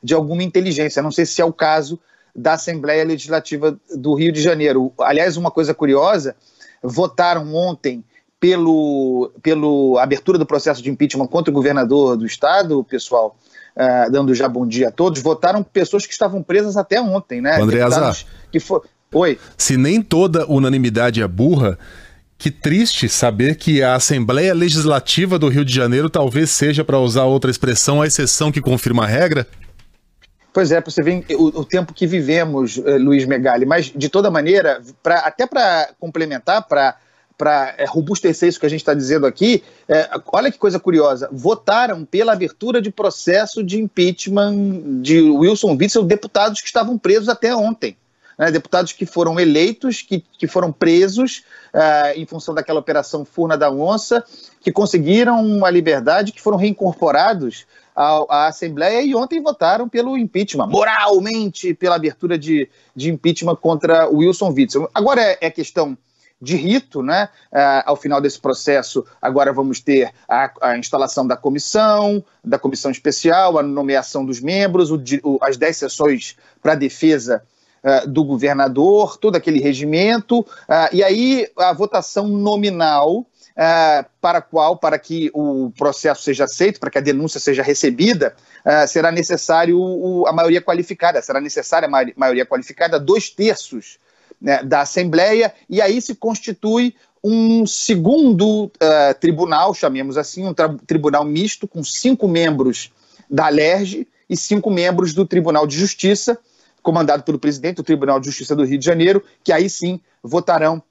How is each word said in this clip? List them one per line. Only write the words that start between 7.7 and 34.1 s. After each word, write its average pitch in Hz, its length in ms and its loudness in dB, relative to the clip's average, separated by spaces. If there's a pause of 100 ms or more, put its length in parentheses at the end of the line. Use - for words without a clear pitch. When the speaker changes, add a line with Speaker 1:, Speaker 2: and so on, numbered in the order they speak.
Speaker 1:
pelo, 151 920 2 (120)
pelo 147 560 2
abertura 139 400 0
do 151 60 0
processo 143 360 0
de 127 80 -6
impeachment 135 380 -2
contra 160 240 0
o - 20 0
governador 135 640 2
do 113 80 -4
estado, 156 580 0
pessoal, 117 540 -2 (400)
ah, 123 320 2
dando 135 240 2
já 127 140 0
bom 123 180 -4
dia 120 240 -2
a - 20 -10
todos, 165 300 -2
votaram 165 400 0
pessoas 196 440 -2
que - 80 -14
estavam 196 280 -2
presas 202 360 0
até 202 240 -2
ontem, 185 400 -4
né? 151 180 0
Speaker 2:
Andreasa. 123 360 2
Speaker 1:
Deputados 139 300 -2 (260)
que 156 80 0
fo-, - 240 -4 (280)
oi. 160 280 0 (180)
Speaker 2:
Se - 180 -2
nem 151 260 2
toda 170 480 0
unanimidade 123 720 2
é 104 60 -2
burra, 110 500 2 (600)
que 151 140 -4
triste 156 580 0
saber 123 460 0
que 151 260 0
a 127 140 4
Assembleia 135 580 0
Legislativa 165 840 0
do 151 100 2
Rio 143 160 2
de 127 80 -4
Janeiro 131 360 0
talvez 151 420 0
seja, 147 340 0
pra 135 140 2
usar 127 240 2
outra 131 280 2
expressão, 131 500 0
a 151 60 2
exceção 151 440 0
que 143 100 -2
confirma 123 420 0
a 107 40 0
regra. 139 400 0 (1040)
Speaker 1:
Pois 180 180 2
é, 165 80 4
pra 165 100 -10
você 156 140 -2
ver 175 280 -2
o, 156 280 2
o 143 60 -4
tempo 180 280 -4
que 180 140 -2
vivemos, 151 680 -2
eh, 139 200 0
Luiz 139 280 4
Megali. 127 400 0
Mas, 156 220 0
de 139 200 -6
toda 196 240 0